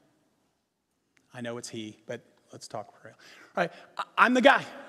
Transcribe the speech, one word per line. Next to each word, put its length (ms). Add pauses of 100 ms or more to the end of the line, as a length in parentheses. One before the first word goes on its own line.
(1300)
I 100
know 160
it's 120
he, 280 (100)
but 140 (300)
let's 160
talk 240
for 180
real. 60 (400)
All 80
right, 80 (240)
"I, 80 (140)
I'm 160
the 80
guy." 240 (240)